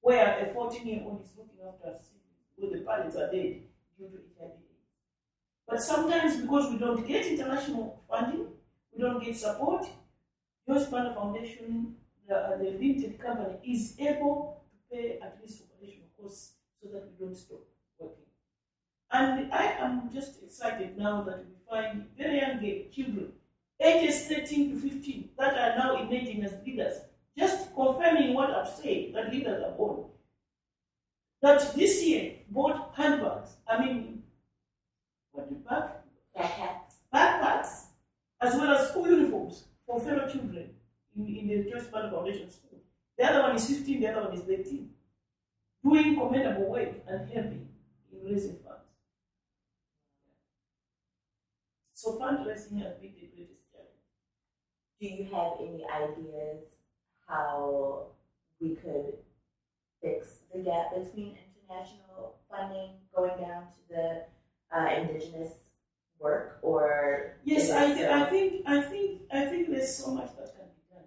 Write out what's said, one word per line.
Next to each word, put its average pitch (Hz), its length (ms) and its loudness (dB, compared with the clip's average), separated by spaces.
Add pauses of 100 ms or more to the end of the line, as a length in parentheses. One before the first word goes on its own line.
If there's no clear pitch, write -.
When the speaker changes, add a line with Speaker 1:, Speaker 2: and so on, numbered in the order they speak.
Speaker 1:
where 220 400 6
a 202 120 -2
fourteen-year-old 226 680 -6
is - 140 -20
looking 220 300 -20
after 180 220 -14
her 160 100 -12
siblings, - 420 -20 (160)
because 392 160 -6
the 339 120 -8
parents - 320 -2
are - 140 -2
dead 370 320 -2 (340)
due 190 120 -18
to 190 80 -18
H - 240 -20
I 165 60 -16
V. - 60 -18 (1160)
But 233 120 -2
sometimes, 320 560 2
because 277 340 0
we 220 80 -4
don't 240 280 -2
get 370 200 0
international 277 840 -4
funding, 294 360 -2 (460)
we 233 100 -6
don't 240 200 -2
get 233 140 -6
support, 214 500 -2 (840)
Joyce 277 180 4
Banda 247 280 -2
Foundation 226 800 -6 (360)
the, 196 60 2
uh, 190 200 8
the 190 140 2
limited 226 480 4
company 214 460 -2
is 240 340 0
able 294 720 2
to - 260 -14
pay 233 240 -4
at 196 220 -14
least 220 240 -20
operational 196 420 -20 (120)
costs - 320 -18 (280)
so 202 120 -20
that 196 120 -12
we 185 220 -12
don't 170 100 -10
stop - 240 -20 (380)
working. - 260 -16 (840)
And 269 420 0
I - 280 2
am 247 340 -2
just - 280 -12
excited 190 540 -6
now 208 260 -2
that 185 160 -8
we - 160 -18 (140)
find 214 380 -4 (100)
very 285 220 0
young 262 220 0
ga-, 208 320 -4
children, 214 400 -6 (480)
ages 320 480 6
thirteen 294 420 0
to - 180 -4
fifteen, - 480 -8
that 269 220 4
are 233 180 4
now 262 240 2
emerging 214 440 -2
as 190 100 -6 (100)
leaders, 208 360 -4 (360)
just 370 380 0
confirming 262 600 6
what 269 160 2
I've - 180 -2
said, - 460 -4
that 226 180 -2
leaders 254 320 -2
are - 80 -4
born. - 320 -2 (1400)
That 285 320 8
this - 300 4
year - 300 2 (140)
bought - 460 -2
handbags, - 560 0 (160)
I 226 180 2
mean, - 380 -4 (1120)
what - 160 -10
the - 80 -8
back? - 480 -4 (320)
Speaker 2:
Backpacks. 180 580 -6 (180)
Speaker 1:
Backpacks, - 760 2 (540)
as 247 140 2
well 285 160 4
as 269 200 6
school 349 180 0
uniforms - 560 4 (220)
for 240 140 -2
fellow 277 280 0
children 202 420 -8 (460)
in, 208 100 -6
in 208 220 -6
the 208 220 0
Joyce 240 160 -8
Band 214 260 -6
Foundation 185 380 -6
School. - 280 -20 (400)
The 240 60 6
other 269 180 6
one 262 140 4
is 226 100 0
fifteen, 277 340 0
the 214 80 2
other 220 200 -2
one 180 80 -8
is 175 60 -8
thirteen. 190 480 -4 (920)
Doing 302 320 8
commendable 247 540 2
work - 220 -2 (180)
and 190 220 -8
helping 214 380 -6 (440)
in 190 100 -20
raising 196 340 -2
funds. - 280 -20 (3000)
So 220 240 -4
fundraising 214 640 -4
has 175 180 -10
been 190 140 -18
the - 200 -20
greatest - 380 -20
challenge. - 320 -20 (960)
Speaker 2:
Do 208 60 -8
you 196 180 -8
have 175 360 -2
any 165 300 -10
ideas 151 760 -6 (600)
how 143 800 -2 (540)
we 160 160 -2
could 143 380 -6 (880)
fix - 360 -6 (140)
the 185 80 -8
gap 170 340 -2
between 202 420 -8 (200)
international 190 800 -16 (140)
funding 190 400 -8 (240)
going 180 260 2
down 175 240 -8
to - 300 -20
the, 165 280 -2 (520)
uh, 165 140 2 (120)
indigenous 160 520 -6 (640)
work, - 440 -2
or 147 800 2
Speaker 1:
Yes, 294 200 4
Speaker 2:
is 330 60 2
it - 60 4
Speaker 1:
I 285 100 8
thi-, 285 80 6
Speaker 2:
still 294 180 2
Speaker 1:
I 285 120 6
think, 381 420 2
I 285 160 4
think, 392 380 -2 (120)
I 277 140 2
think 349 240 -2
there's 262 240 0
so 269 200 -6
much - 220 -6
that - 200 -16
can - 120 -20
be - 260 -20
done. 170 120 -20